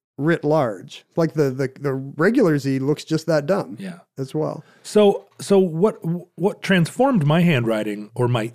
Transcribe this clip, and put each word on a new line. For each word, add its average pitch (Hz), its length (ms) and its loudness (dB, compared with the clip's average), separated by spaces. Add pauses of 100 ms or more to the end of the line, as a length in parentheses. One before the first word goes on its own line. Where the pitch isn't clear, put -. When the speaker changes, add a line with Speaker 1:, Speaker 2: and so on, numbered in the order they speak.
(180)
Speaker 1:
writ 156 260 0
large, 139 640 -2 (100)
like 165 180 0
the, 147 160 2
the, 131 300 -4
the 139 140 -4
regular 156 680 2
Z 135 200 -2
looks 139 260 -2
just 156 220 -4
that 151 180 0
dumb 185 340 -4
Speaker 2:
Yeah. 185 200 -12 (180)
Speaker 1:
as 135 180 -10
well. 151 300 -6 (180)
Speaker 2:
So, 208 440 2 (120)
so 196 180 2
what, 190 400 2 (400)
what 196 240 -2
transformed 190 640 2
my 151 140 4
handwriting, 110 760 0
or 123 120 0
my, 117 280 -2